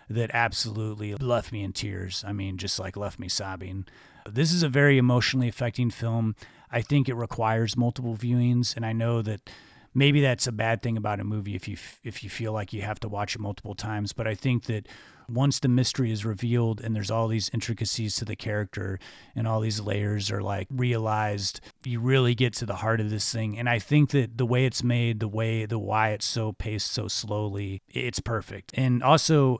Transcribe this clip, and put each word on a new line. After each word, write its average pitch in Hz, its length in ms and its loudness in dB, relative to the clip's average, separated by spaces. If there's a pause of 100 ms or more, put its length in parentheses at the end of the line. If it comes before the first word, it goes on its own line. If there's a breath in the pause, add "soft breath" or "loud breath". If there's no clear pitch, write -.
that 113 240 -2
absolutely 110 840 -2
left 120 360 0
me 104 100 -4
in 95 100 -6
tears. 95 540 -6
I 101 60 -6
mean, 98 240 -4
just, 95 220 -4
like, 95 180 -8
left 101 220 -6
me 95 100 -8
sobbing. 95 580 -6 (380 loud breath)
This 143 280 2
is 175 100 2
a 156 60 4
very 139 300 6
emotionally 123 500 4
affecting 120 420 -2
film. 113 460 -2 (340 loud breath)
I 117 120 0
think 139 260 4
it 127 60 -2
requires 113 640 0
multiple 120 360 0
viewings, 120 640 2
and 117 80 -4
I 113 80 -2
know 117 300 0
that 104 260 -6 (460 loud breath)
maybe 143 260 6
that's 131 260 2
a 123 60 -2
bad 113 300 0
thing 113 160 0
about 104 200 -2
a 101 60 -6
movie 104 300 -4
if 92 120 -8
you 101 100 -8
f-, - 280 -16
if - 180 -10
you 101 60 -10
feel 110 240 -4
like 107 220 -6
you 104 80 -6
have 104 180 -6
to 110 80 -4
watch 101 260 -4
it 110 60 -8
multiple 104 340 -6
times, 107 380 -4
but 110 140 -4
I 110 80 0
think 123 300 0
that 107 220 -4 (440 loud breath)
once 135 300 2
the 135 80 2
mystery 123 420 2
is 107 160 -2
revealed 113 560 0
and 113 120 -4
there's 104 160 -2
all 113 160 0
these 110 280 -2
intricacies 110 640 -4
to - 100 -4
the 101 100 -6
character 101 640 -4 (360 loud breath)
and 113 140 -2
all 110 140 2
these 107 180 0
layers 104 500 0
are, 104 120 -2
like, 98 280 -4
realized, 107 920 0 (220 loud breath)
you 120 160 -4
really 127 340 4
get 120 180 2
to - 140 -4
the 101 100 -2
heart 113 240 2
of 107 80 0
this 107 240 -2
thing. 110 260 -2
And 120 80 -4
I 120 120 2
think 147 320 4
that 117 260 2
the 123 100 2
way 123 200 4
it's 123 180 -2
made, 117 360 2
the 110 80 -2
way, 113 360 0
the 110 140 -2
why 107 320 2
it's 104 160 -2
so 110 260 -2
paced 107 400 -4
so 104 160 -4
slowly, 101 800 -4
it's 123 320 -4
perfect. 104 540 -6
And 127 280 4
also 143 580 6